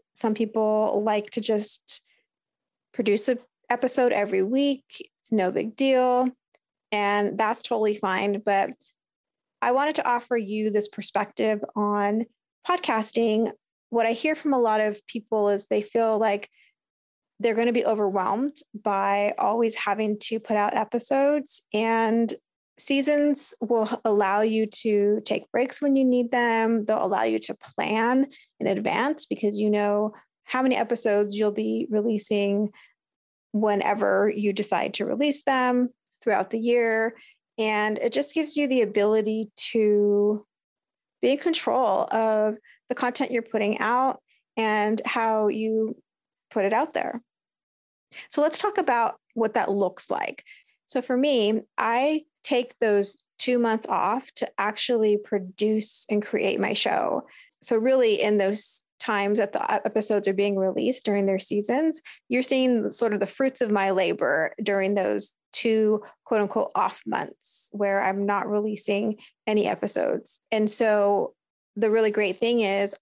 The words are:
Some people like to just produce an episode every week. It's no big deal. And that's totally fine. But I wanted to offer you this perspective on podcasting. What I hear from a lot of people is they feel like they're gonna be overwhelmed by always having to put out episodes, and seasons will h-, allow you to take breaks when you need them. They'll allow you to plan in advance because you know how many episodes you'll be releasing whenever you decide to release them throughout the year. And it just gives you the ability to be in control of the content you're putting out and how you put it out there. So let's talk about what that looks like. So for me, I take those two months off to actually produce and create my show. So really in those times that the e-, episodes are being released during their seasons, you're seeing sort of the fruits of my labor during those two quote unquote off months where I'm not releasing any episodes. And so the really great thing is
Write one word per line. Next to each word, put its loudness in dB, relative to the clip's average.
Some -2
people 0
like -2
to -6
just -4
produce 0
an 0
episode 0
every 0
week. 0
It's -10
no 2
big -4
deal. 2
And 0
that's -2
totally 0
fine. -2
But 2
I 2
wanted 0
to -2
offer 0
you -2
this 0
perspective -2
on 0
podcasting. 0
What 0
I 0
hear -2
from -2
a 2
lot 2
of -2
people -2
is 0
they 0
feel 0
like 0
they're 2
gonna 2
be 2
overwhelmed 0
by 0
always 0
having -2
to -4
put -2
out 0
episodes, -2
and 2
seasons 0
will 0
h-, -4
allow 2
you 2
to 0
take -6
breaks -2
when 2
you 4
need 2
them. 2
They'll 0
allow 0
you 0
to -6
plan 0
in -2
advance -2
because -2
you 0
know 0
how -2
many 2
episodes 0
you'll 0
be -2
releasing 0
whenever 2
you 0
decide -2
to -4
release -2
them 0
throughout 0
the -4
year. 2
And 0
it -2
just -2
gives -2
you 2
the 2
ability 0
to 2
be 2
in 0
control 0
of 0
the -6
content -2
you're -2
putting -2
out 0
and 0
how 0
you -2
put 0
it 0
out 0
there. -4
So 0
let's 2
talk -2
about 0
what 0
that 0
looks -2
like. -6
So -4
for -2
me, 2
I 0
take -2
those 2
two 0
months 0
off -2
to -6
actually 0
produce -4
and 0
create -2
my -2
show. -2
So 0
really 2
in 2
those -2
times 0
that 0
the -2
e-, -2
episodes 0
are 0
being 0
released -2
during 0
their 2
seasons, -2
you're 0
seeing 2
sort -2
of -2
the 0
fruits -2
of 0
my 2
labor 0
during 0
those -2
two 2
quote 0
unquote -2
off -2
months -8
where 0
I'm -2
not -2
releasing -2
any 2
episodes. -4
And 2
so 2
the 0
really 4
great 0
thing 0
is 0